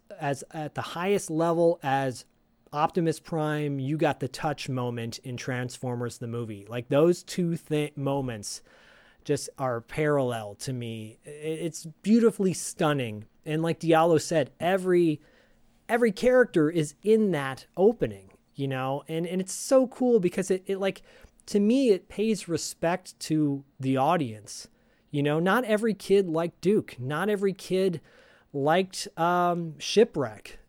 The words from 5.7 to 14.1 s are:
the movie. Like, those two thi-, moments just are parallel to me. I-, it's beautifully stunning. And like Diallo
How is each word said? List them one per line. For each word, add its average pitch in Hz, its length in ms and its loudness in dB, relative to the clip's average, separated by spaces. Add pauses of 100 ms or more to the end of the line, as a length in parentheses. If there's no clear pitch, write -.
the 123 80 -10
movie. 110 420 -8
Like, 120 200 -8
those 165 340 4
two 170 340 -2
thi-, 151 380 -4
moments 135 680 -4 (640)
just - 320 -2
are 127 240 -4
parallel 123 760 -2
to - 160 -8
me. 113 520 -8
I-, 147 60 -16
it's 156 560 -6 (160)
beautifully 208 500 4
stunning. 131 720 -2 (180)
And 160 180 -2
like 165 160 -2
Diallo 160 420 6